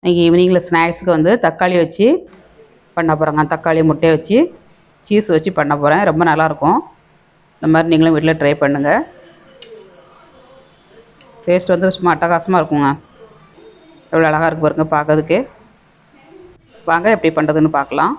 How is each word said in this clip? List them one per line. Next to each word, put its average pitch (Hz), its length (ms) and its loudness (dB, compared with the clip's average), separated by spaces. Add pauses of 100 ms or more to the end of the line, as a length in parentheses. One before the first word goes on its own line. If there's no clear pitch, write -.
இன்னைக்கு 175 220 0
ஈவினிங்கில் 180 420 2
ஸ்நாக்ஸுக்கு 170 480 -2
வந்து 160 160 2 (140)
தக்காளி 180 360 0
வச்சு 165 240 -2 (920)
பண்ண 165 240 0
போகிறேங்க. 156 220 0 (100)
தக்காளி, 160 360 -2
முட்டையை 160 280 2
வச்சு, 190 220 0 (680)
சீஸ் 208 300 0
வச்சு 156 200 0
பண்ண 143 240 0
போகிறேன். 151 300 2
ரொம்ப 156 180 0
நல்லாயிருக்கும். 156 500 0 (800)
இந்த 156 160 -4
மாதிரி 165 200 2
நீங்களும் 160 240 4
வீட்டில் 156 260 0
ட்ரை 143 180 2
பண்ணுங்க. 143 300 0 (2500)
டேஸ்ட் 180 280 0
வந்து 185 220 0
சும்மா 175 180 0
அட்டகாசமா 170 460 -2
இருக்குங்க. 147 280 0 (1200)
எவ்வளோ 160 180 2
அழகா 156 180 -2
இருக்கு 160 180 -4
பாருங்க 151 280 -2
பார்க்கறதுக்கே. 156 460 0 (1500)
வாங்க 190 240 2
எப்படி 165 240 0
பண்ணுறதுன்னு 156 400 0
பார்க்கலாம். 147 380 -2